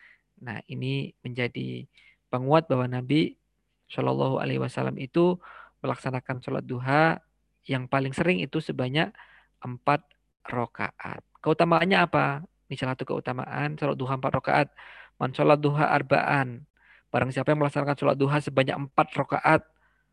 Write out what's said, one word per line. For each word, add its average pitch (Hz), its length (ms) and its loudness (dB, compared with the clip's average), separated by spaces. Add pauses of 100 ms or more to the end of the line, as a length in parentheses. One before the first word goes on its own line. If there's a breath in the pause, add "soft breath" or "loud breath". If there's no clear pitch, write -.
(400 soft breath)
Nah, 117 320 -12
ini 135 480 -6
menjadi 127 640 -6 (480 soft breath)
penguat 139 400 2
bahwa 127 160 0
Nabi 127 480 -2 (560)
Shallallahu 135 480 -2
Alaihi 131 240 -4
Wasallam 131 340 -4
itu 175 400 2 (460 loud breath)
melaksanakan 127 560 -4
sholat 135 240 -6
duha 131 560 2 (480)
yang 127 240 -4
paling 135 240 0
sering 180 240 0
itu 156 240 -4
sebanyak 139 480 -2 (480 loud breath)
empat 127 480 -2 (400)
rakaat. - 760 -6 (200)
Keutamaannya 170 560 4
apa? 143 440 2 (240)
Ini 139 120 -8
salah 131 160 -2
satu 139 200 -6
keutamaan 135 600 -6
sholat 147 200 -2
duha 135 200 -4
empat 131 240 -2
rakaat. 139 280 2 (520 loud breath)
Man 135 160 -4
sholat 147 240 6
duha 147 320 2
arba'an. 139 720 0 (500 soft breath)
Barang 127 160 2
siapa 135 240 0
yang 151 80 2
melaksanakan 143 320 0
sholat 143 240 2
duha 139 240 2
sebanyak 135 320 0
empat 143 400 0
rakaat, 147 480 2 (520)